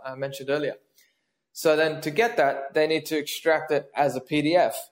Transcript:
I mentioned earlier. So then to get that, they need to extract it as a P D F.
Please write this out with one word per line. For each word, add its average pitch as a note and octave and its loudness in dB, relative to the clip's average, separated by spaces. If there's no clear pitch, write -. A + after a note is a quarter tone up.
I C3 -12
mentioned C3+ -10
earlier. C#3+ 0
So D#3 2
then D#3 0
to D#3 -4
get A3+ 2
that, C#3 0
they D#3 4
need D#3 0
to D#3 -2
extract D#3 -2
it C#3+ -2
as C3 0
a C3 -6
P D3+ -2
D D3+ 2
F. C#3+ 2